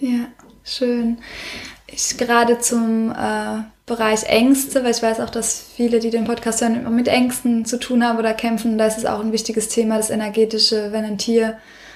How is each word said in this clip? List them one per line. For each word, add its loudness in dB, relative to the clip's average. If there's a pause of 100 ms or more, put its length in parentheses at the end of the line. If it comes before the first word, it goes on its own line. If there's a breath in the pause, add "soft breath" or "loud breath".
Ja, 0 (380)
schön. -2 (680 loud breath)
Ich -6
gerade 4
zum, 0
äh, -4 (240)
Bereich 0
Ängste, 4
weil 2
ich 0
weiß 0
auch, -6
dass -4 (120)
viele, 2
die -2
den 0
Podcast -2
hören, 2
immer -4
mit 2
Ängsten 2
zu -4
tun 0
haben 2
oder 0
kämpfen. 0
Da 4
ist 0
es -2
auch -2
ein -2
wichtiges -2
Thema, 2
das -2
Energetische, 0
wenn -2
ein -4
Tier, 2 (400 loud breath)